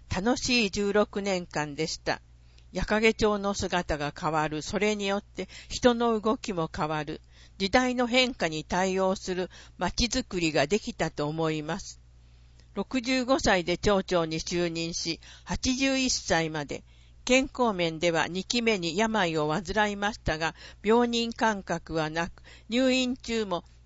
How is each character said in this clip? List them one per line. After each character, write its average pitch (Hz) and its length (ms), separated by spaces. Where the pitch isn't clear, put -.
楽 208 240
し 240 280
い 190 60
十 202 200
六 208 300
年 185 240
間 151 280
で 160 140
し - 140
た。 131 200
矢 185 120
掛 220 280
町 208 260
の 202 140
姿 180 440
が 147 200
変 156 140
わ 156 160
る、 151 140
そ - 160
れ 214 180
に 202 120
よ 196 100
っ 208 60
て - 240
人 240 260
の 233 240
動 165 180
き - 160
も 160 200
変 160 140
わ 151 160
る、 151 180
時 190 120
代 254 260
の 247 120
変 247 280
化 170 140
に 156 140
対 190 360
応 190 160
す 190 180
る 180 160
街 170 280
づ 240 180
く 185 160
り 160 120
が 147 160
で 202 120
き - 140
た 165 160
と 147 180
思 160 240
い 156 120
ま 160 160
す。 - 200
六 240 260
十 254 240
五 269 140
歳 196 240
で 170 140
町 202 260
長 170 220
に 160 140
就 175 280
任 165 260
し、 - 260
八 254 320
十 269 220
一 262 160
歳 165 360
ま 156 160
で、 - 180
健 262 260
康 233 220
面 165 260
で 175 120
は 160 160
二 185 160
期 240 180
目 226 180
に 170 160
病 202 420
を 151 120
患 190 420
い 202 40
ま 202 180
し 233 60
た 156 180
が、 156 160
病 240 260
人 233 240
感 214 300
覚 165 300
は 156 160
な 165 200
く、 - 140
入 254 220
院 254 260
中 226 280
も 175 180